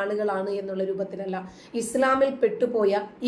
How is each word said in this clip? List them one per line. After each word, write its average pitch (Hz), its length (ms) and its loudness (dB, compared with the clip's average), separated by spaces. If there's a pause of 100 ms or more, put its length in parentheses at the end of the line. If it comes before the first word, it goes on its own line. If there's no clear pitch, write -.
ആളുകളാണ് 202 600 -2
എന്നുള്ള 190 300 -4
രൂപത്തിലല്ല, 190 440 -6 (480)
ഇസ്ലാമിൽ 262 480 4 (120)
പെട്ടുപോയ 214 580 2 (260)